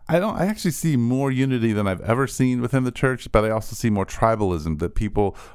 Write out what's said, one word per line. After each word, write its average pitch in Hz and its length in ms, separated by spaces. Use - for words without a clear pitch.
I 165 100
don't, 214 160
I 175 120
actually 208 240
see 151 260
more 127 320
unity 127 420
than 101 160
I've 92 140
ever 123 240
seen 127 340
within 127 240
the 123 80
church, 131 400
but 107 140
I 110 60
also 110 240
see 113 160
more 98 140
tribalism, 90 720
that 82 160
people 104 420